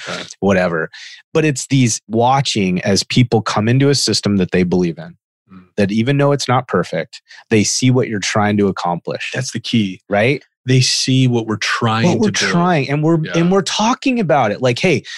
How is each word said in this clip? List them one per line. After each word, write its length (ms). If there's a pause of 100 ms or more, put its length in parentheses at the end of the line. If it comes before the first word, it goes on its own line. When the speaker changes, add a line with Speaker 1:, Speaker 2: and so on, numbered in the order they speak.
(100)
Speaker 1:
Right. 320
Speaker 2:
whatever. 480 (440)
But 120
it's 220
these 420
watching 720
as 220
people 380
come 280
into 180
a 80
system 420
that 140
they 120
believe 340
in, 180 (340)
Speaker 1:
Mm. 180 (100)
Speaker 2:
that 140
even 260
though 160
it's 160
not 180
perfect, 540 (280)
they 140
see 280
what 180
you're 100
trying 380
to 100
accomplish. 640
Speaker 1:
That's 180
the 100
key. 480
Speaker 2:
Right? 340 (220)
Speaker 1:
They 160
see 460
what 200
we're 100
trying 520
Speaker 2:
What 100
we're 120
Speaker 1:
to 100
build. 100
Speaker 2:
trying, 380
and 140
we're, 200
Speaker 1:
Yeah. 140
Speaker 2:
and 160
we're 80
talking 580
about 320
it. 100
Like, 180
"Hey, 240 (140)